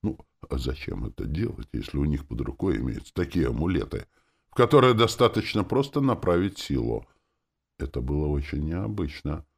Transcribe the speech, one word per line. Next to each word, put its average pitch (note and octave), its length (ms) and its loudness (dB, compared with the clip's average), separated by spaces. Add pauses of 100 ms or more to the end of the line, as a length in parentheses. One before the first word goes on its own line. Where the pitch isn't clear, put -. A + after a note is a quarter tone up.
Ну, - 160 -4 (300)
а C2 100 -4
зачем - 480 -6
это - 180 -8
делать, - 480 -4
если B1 260 -6
у C#2+ 60 2
них D2 220 0
под - 140 -8
рукой - 380 -2
имеются A#1+ 360 -6
такие E2+ 340 0
амулеты, D2+ 580 -2 (440)
в - 40 -20
которые B2+ 400 8
достаточно A2 720 4
просто C#3 360 0
направить F#2+ 580 2
силу? A#1 480 -4 (720)
Это C#2 220 -6
было C#2+ 260 -2
очень D2 380 -2
необычно. F2 800 -6 (140)